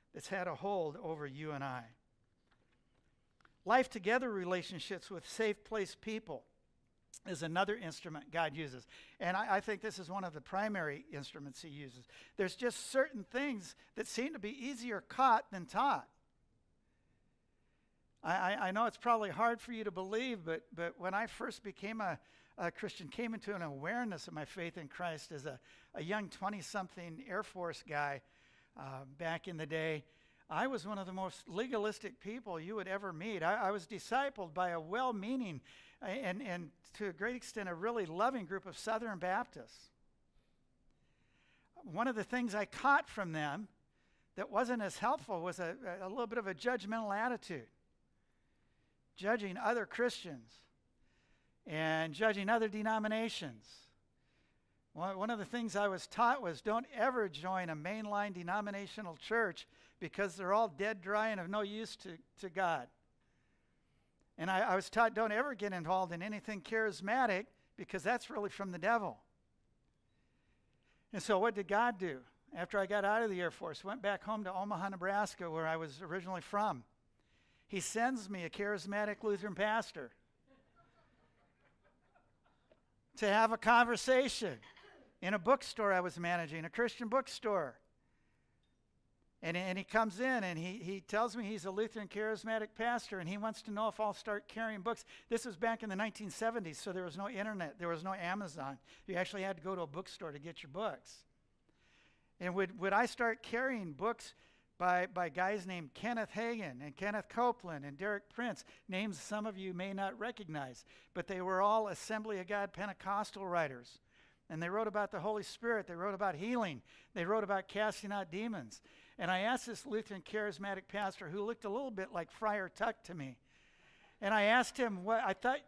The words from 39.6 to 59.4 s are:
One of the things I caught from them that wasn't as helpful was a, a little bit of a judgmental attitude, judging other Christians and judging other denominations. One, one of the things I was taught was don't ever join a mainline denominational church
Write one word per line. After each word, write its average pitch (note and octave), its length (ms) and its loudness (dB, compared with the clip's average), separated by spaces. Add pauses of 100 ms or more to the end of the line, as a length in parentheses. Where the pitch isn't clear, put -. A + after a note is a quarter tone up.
One G#3+ 240 0
of B3+ 80 0
the G#3 80 0
things A#3+ 320 0
I G#3 100 2
caught - 440 4
from F3+ 240 -2
them D#3 340 -2 (680)
that G3 140 -4
wasn't A#3 340 2
as F#3 140 -2
helpful A3 440 0
was F3 180 -4
a, F3 160 -2 (260)
a F#3 60 -6
little A#3 200 -2
bit A3+ 100 -2
of G#3 100 -2
a F#3+ 60 -2
judgmental G#3+ 600 -2
attitude, G#3 540 -2 (1500)
judging G3+ 400 0
other A3+ 280 2
Christians E3 640 -2 (1160)
and D#3+ 480 0
judging G3+ 340 2
other A3+ 220 4
denominations. G#3+ 960 -2 (1300)
One, F#3+ 240 -4
one G#3 120 0
of A3+ 100 0
the F#3+ 60 -2
things A#3 300 -2
I G3+ 140 4
was F#3 180 -4
taught B3+ 340 6
was E3+ 200 -2
don't A3+ 240 2 (100)
ever A#3+ 320 4
join F3+ 420 -2
a D#3 60 0
mainline G#3 580 -2
denominational G3 840 -4
church G#3+ 500 2 (320)